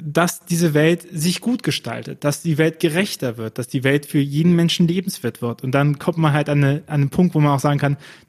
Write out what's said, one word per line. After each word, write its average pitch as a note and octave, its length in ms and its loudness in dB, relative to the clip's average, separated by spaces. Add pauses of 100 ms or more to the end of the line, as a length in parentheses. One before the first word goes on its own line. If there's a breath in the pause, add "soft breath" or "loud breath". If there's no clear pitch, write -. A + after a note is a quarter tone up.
dass E3 420 -2
diese E3+ 300 0
Welt E3 360 2
sich F3 300 -2
gut A#3+ 220 -2
gestaltet, B2 640 -6
dass D3 180 -2
die D#3+ 160 0
Welt D#3+ 220 2
gerechter D#3+ 560 -2
wird, A2+ 220 -8
dass A#2+ 100 -6
die B2+ 160 -4
Welt C#3+ 220 2
für - 120 -2
jeden D3 360 2
Menschen E3+ 320 2
lebenswert F3 560 -4
wird. A#2 200 -6
Und C3 100 -6
dann C#3+ 260 2
kommt E3 200 -4
man D#3 140 2
halt D3 160 0
an C#3+ 140 2
eine, C#3 240 0
an D3 140 -2
einen C#3 100 0
Punkt, F3+ 240 2
wo D#3 60 2
man D3 120 4
auch C#3 80 0
sagen C#3+ 200 0
kann, C#3+ 160 0 (320 loud breath)